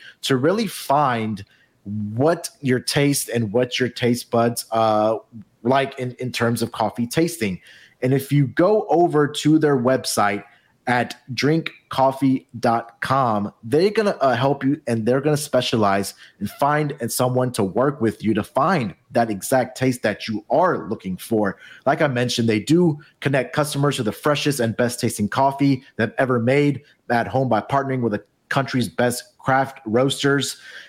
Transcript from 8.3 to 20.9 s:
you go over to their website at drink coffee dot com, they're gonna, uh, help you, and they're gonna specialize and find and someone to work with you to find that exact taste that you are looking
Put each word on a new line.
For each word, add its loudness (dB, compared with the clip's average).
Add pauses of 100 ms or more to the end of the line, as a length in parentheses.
you 4
go 2
over 4
to 2
their 4
website 0 (440)
at 0 (200)
drink 0 (180)
coffee 0 (120)
dot -2
com, 0 (100)
they're 2
gonna, 0
uh, 4
help 0
you, 0
and -2
they're 2
gonna 2
specialize 0 (240)
and -6
find -2
and -6
someone 0
to -2
work 0
with -2
you 2
to -2
find 0 (160)
that 2
exact -2
taste 0
that -4
you -6
are 0
looking -8